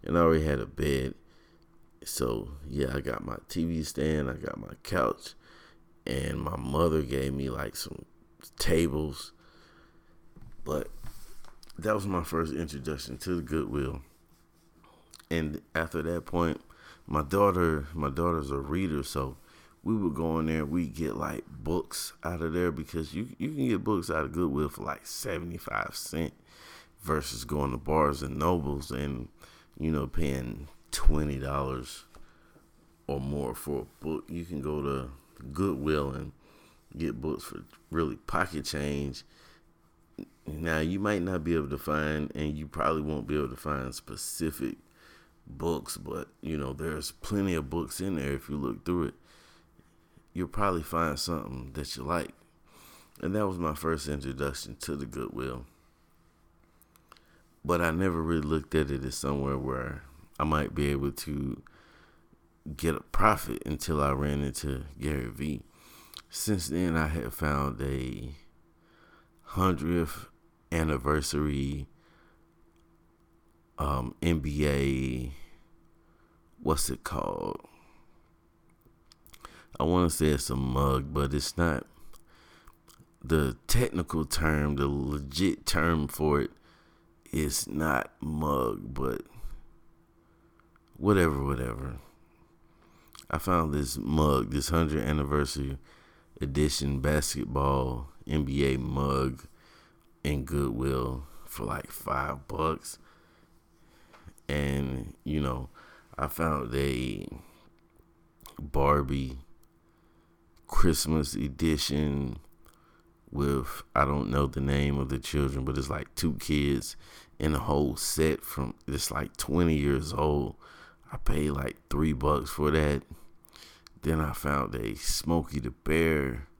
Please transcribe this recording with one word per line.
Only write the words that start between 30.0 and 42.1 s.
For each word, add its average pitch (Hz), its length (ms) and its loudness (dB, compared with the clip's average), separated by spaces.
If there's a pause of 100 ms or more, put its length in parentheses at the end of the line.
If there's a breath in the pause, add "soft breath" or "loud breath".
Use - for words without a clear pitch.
paying 67 640 -2 (220)
twenty 73 480 8
dollars 67 680 -4 (1040 loud breath)
or 71 140 -2
more 69 340 -2
for 69 280 -4
a - 220 -16
book. 78 240 -4
You 85 160 -6
can 82 160 -6
go 73 220 -2
to 67 280 -2 (420)
Goodwill 73 580 0
and 67 220 -8 (640 loud breath)
get 65 220 -2
books 78 240 -4
for 50 180 -12 (300)
really 78 240 2
pocket - 480 -2
change. 71 580 -2 (1200 loud breath)
Now, 78 360 0
you 82 180 0
might 101 240 2
not 87 220 -2
be 82 100 2
able 76 140 0
to 69 100 -4
find, 76 560 0